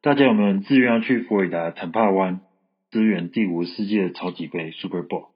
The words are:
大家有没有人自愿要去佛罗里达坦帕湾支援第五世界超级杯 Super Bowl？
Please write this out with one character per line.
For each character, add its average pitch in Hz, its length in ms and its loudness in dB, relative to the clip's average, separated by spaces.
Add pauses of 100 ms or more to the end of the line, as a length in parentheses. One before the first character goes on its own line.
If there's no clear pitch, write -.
大 143 140 2
家 139 100 4
有 123 80 6
没 104 100 2
有 104 60 4
人 98 140 0
自 131 160 4
愿 123 140 4
要 113 80 2
去 117 220 0
佛 107 140 -2
罗 98 80 2
里 87 60 -4
达 85 200 -4
坦 85 200 -10
帕 110 200 2
湾 95 300 0 (500)
支 110 120 0
援 90 280 0
第 110 160 -2
五 87 180 -4
世 98 220 -8
界 98 260 0
超 - 180 -8
级 87 160 -10
杯 80 240 -8
Super 90 300 -8
Bowl？ 87 360 -8